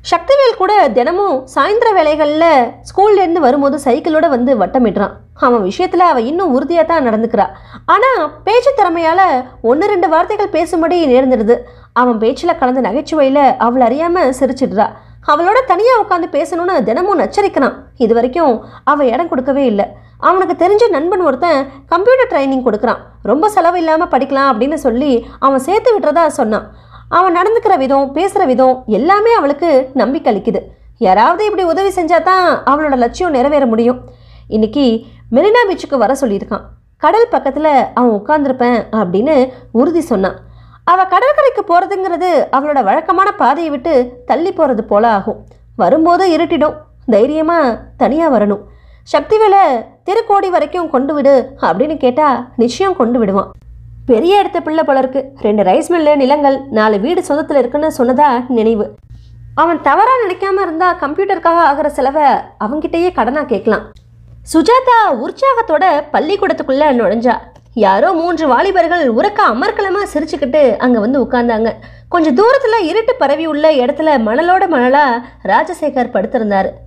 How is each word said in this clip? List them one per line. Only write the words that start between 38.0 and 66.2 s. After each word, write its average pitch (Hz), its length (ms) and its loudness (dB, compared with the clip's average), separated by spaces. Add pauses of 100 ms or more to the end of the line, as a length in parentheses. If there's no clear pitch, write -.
உட்கார்ந்திருப்பேன் 247 840 0
அப்படின்னு 226 600 0 (200)
உறுதி 320 280 2
சொன்னான். 190 380 -4 (460)
அவ 370 200 2
கடற்கரைக்கு 480 600 2
போறதுங்கிறது 349 880 0
அவளோட 277 300 0
வழக்கமான 339 480 0
பாதையை 311 380 -2
விட்டு 277 560 -2
தள்ளி 330 260 -2
போறது 277 280 0
போல 220 280 0
ஆகும். 214 360 -4 (320)
வரும்போது 320 640 2
இருட்டிடும். 311 360 0 (320)
தைரியமா 294 680 0 (200)
தனியா 302 360 0
வரணும். 202 280 0 (580)
சக்திவேலை 381 680 2 (200)
திருக்கோடி 403 440 0
வரைக்கும் 330 420 -2
கொண்டு 277 240 -2
விடு 269 460 2
அப்படின்னு 302 360 -2
கேட்டா 254 600 0
நிச்சயம் 349 400 -2
கொண்டு 247 220 0
விடுவான். 196 340 -2 (540)
பெரிய 349 380 2
இடத்து 370 160 -4
பிள்ளை 320 240 -2
போல 277 140 2
இருக்கு. 262 420 -4
ரெண்டு 214 220 0
ரைஸ் 202 260 2
மில்லு, 311 280 2
நிலங்கள், 277 440 2 (100)
நாலு 214 280 0
வீடு 330 300 -2
சொந்தத்துல 294 280 -2
இருக்குன்னு 294 420 0
சொன்னதா 254 500 2
நினைவு. 226 460 -2 (600)
அவன் 320 260 0
தவறா 349 300 2 (160)
நினைக்காம 381 340 -4
இருந்தா 349 400 -2
கம்ப்யூட்டருக்காக 339 600 0
ஆகிற 294 260 0
செலவை 277 340 -2 (380)
அவன்கிட்டயே 330 520 -4
கடனா 269 300 -2
கேட்கலாம். 214 400 -2 (680)
சுஜாதா 453 580 2
உற்சாகத்தோட 359 1040 0
பள்ளிக்கூடத்துக்குள்ள 294 800 0